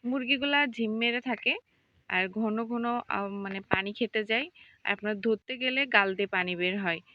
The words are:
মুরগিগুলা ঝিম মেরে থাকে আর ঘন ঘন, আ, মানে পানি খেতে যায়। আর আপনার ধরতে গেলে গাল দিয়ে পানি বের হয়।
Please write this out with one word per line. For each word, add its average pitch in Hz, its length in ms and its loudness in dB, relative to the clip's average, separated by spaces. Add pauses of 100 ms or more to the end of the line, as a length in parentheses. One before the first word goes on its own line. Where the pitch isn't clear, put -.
মুরগিগুলা 277 600 2
ঝিম 226 320 -2
মেরে 240 220 2
থাকে 247 360 0 (520)
আর 185 200 0
ঘন 214 360 0
ঘন, 233 200 -2 (240)
আ, 202 200 -2
মানে 196 320 -6
পানি 196 320 2
খেতে 214 320 -2
যায়। 240 260 -2 (340)
আর - 80 -2
আপনার 208 280 -2
ধরতে 226 380 0
গেলে 262 280 0
গাল 202 280 4
দিয়ে 202 120 0
পানি 180 300 -2
বের 180 220 0
হয়। 180 220 0 (140)